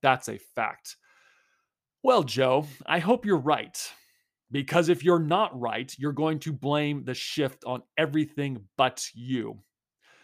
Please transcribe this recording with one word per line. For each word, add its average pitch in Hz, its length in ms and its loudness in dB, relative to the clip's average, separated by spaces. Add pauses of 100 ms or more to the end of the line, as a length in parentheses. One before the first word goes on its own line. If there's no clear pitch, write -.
that's 131 260 2
a 107 100 -8
fact. - 600 -8 (1080)
Well, 247 200 6
Joe, 131 440 2 (180)
I 165 140 0
hope 190 260 2
you're 196 120 2
right. 131 540 -2 (600)
Because 151 380 2
if 165 120 4
you're 175 160 6
not 165 400 0
right, 120 400 -6
you're 143 140 -2
going 151 280 0
to 160 120 -8
blame 147 540 -2
the 127 80 -4
shift - 500 -4
on 123 200 -6 (140)
everything 143 800 -2
but 131 380 -2
you. 117 440 -6 (680)